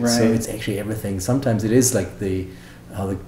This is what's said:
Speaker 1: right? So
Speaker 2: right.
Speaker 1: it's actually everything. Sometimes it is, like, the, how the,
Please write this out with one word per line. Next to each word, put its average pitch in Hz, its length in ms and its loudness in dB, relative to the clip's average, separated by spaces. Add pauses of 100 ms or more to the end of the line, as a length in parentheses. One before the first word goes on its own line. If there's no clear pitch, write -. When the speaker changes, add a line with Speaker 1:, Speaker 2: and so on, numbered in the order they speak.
Speaker 1:
right? 120 80 2
So 117 140 4
Speaker 2:
right. 113 80 6
Speaker 1:
it's 113 180 0
actually 101 300 -4
everything. 101 400 -4
Sometimes 120 440 2
it 110 80 2
is, 120 220 4
like, 98 260 -2
the, 92 280 -2 (480)
how 98 120 -4
the, 98 100 -2 (100)